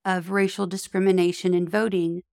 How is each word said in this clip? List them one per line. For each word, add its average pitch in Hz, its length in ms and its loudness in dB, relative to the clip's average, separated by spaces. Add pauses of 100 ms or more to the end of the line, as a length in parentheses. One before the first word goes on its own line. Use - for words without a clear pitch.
of 185 260 -2
racial 196 360 0
discrimination 185 880 0
in 175 120 2
voting 180 560 -2 (100)